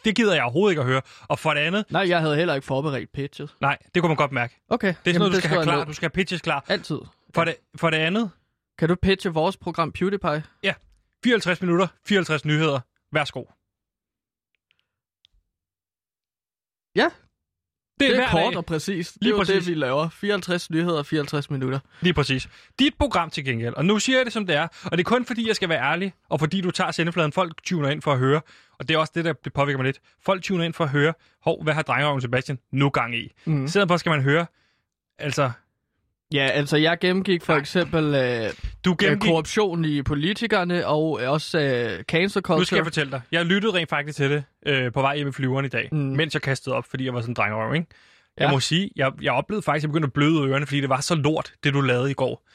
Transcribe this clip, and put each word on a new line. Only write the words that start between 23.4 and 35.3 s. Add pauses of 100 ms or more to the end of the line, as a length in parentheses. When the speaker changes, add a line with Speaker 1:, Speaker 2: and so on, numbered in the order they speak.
Speaker 1:
gengæld,
og
nu
siger
jeg
det,
som
det
er, (160)
og
det
er
kun
fordi,
jeg
skal
være
ærlig, (160)
og
fordi
du
tager
sendefladen,
folk
tuner
ind
for
at
høre, (380)
og
det
er
også
det,
der (200)
påvirker
mig
lidt. (260)
Folk
tuner
ind
for
at
høre, (280)
"Hov,
hvad
har
drengerøven
Sebastian (120)
nu
gang
i?" (140)
Speaker 2:
Mhm.
Speaker 1:
I
stedet
for
skal
man
høre, (720)
altså, (840)